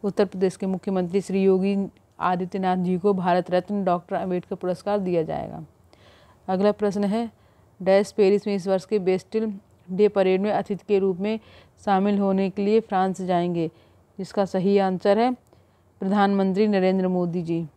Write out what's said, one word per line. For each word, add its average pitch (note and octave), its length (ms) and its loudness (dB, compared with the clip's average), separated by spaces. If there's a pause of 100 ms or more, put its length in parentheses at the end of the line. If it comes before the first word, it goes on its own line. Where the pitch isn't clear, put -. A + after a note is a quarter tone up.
उत्तर G3+ 220 0
प्रदेश F#3 320 -2
के - 80 -8
मुख्यमंत्री F#3 560 -2
श्री F#3+ 220 -2
योगी F#3+ 440 2 (320)
आदित्यनाथ F#3 580 -2
जी F3+ 200 0
को G3+ 160 2
भारत F3+ 380 0
रत्न F#3+ 320 -2
डॉक्टर F3+ 320 -2
अंबेडकर F3+ 400 -4
पुरस्कार F#3 440 -4
दिया F3 240 -2
जाएगा। D#3 420 -8 (800)
अगला F#3+ 240 2
प्रश्न G#3 320 -2
है, A3 280 -2 (500)
डैश G3 300 2
पेरिस G3+ 360 2
में G3+ 80 -2
इस F#3+ 120 -6
वर्ष F#3+ 180 0
के G#3+ 140 -2
बेस्टिल G3 600 -2 (320)
डे G3+ 160 4
परेड F#3+ 340 2
में G#3 100 0
अतिथि G3 360 -4
के G3+ 120 2
रूप F#3+ 180 0
में G#3+ 220 -4 (460)
शामिल G3 340 2
होने G3 300 2
के G3 160 -4
लिए G#3+ 140 4
फ्रांस F#3+ 420 -2
जाएंगे? F3 500 -2 (480)
इसका G3 260 -2
सही F#3+ 320 0
आंसर G3 420 2
है B3 140 2 (640)
प्रधानमंत्री G3 680 2
नरेंद्र F#3+ 400 2
मोदी F3+ 340 -2
जी। E3 360 -4